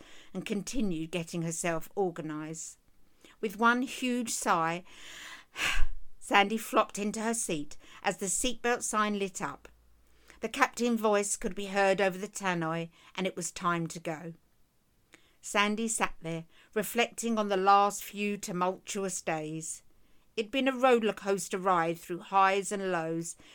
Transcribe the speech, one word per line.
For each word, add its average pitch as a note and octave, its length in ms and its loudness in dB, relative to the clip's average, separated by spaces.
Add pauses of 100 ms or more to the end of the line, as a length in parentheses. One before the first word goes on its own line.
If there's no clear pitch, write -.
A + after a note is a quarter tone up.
(340)
and F3+ 120 -8
continued G3 640 -2
getting E3+ 320 -4
herself E3 520 -2
organised. D#3+ 800 -6 (640)
With G#3+ 180 -4
one A#3+ 260 4
huge B3 480 -2
sigh, E3+ 520 0 (680)
<sighs> - 680 6
Sandy G3+ 380 4
flopped A3+ 420 0
into G#3 220 -4
her A3+ 140 -2
seat D#3 420 -4 (260)
as - 140 -2
the G3+ 80 -6
seatbelt A#3+ 580 -2
sign G#3 340 0
lit G3 240 -6
up. C#3 280 -8 (720)
The - 80 -4
captain's A#3 500 0
voice G#3 380 2
could - 180 -6
be G3+ 120 -8
heard G3 340 4
over F#3 160 2
the G3 100 -8
tannoy, E3+ 640 -2 (260)
and F#3+ 120 -2
it - 100 -8
was F3 140 -6
time E3+ 360 0
to E3 120 -10
go. E3 340 -8 (1080)
Sandy G#3 460 2
sat - 340 -2
there, E3 240 -8 (280)
reflecting A3+ 640 -2
on G#3+ 100 0
the G3+ 80 0
last G3+ 480 6
few G3+ 320 -4
tumultuous F#3+ 840 -4
days. D#3+ 640 -6 (520)
It'd A3 160 -4
been C4+ 160 2
a C4 100 0
roller A#3+ 360 6
coaster G3 460 -2
ride E3+ 400 2
through F3 200 -8
highs G3 540 2
and F#3+ 180 -2
lows, E3 460 -4 (180)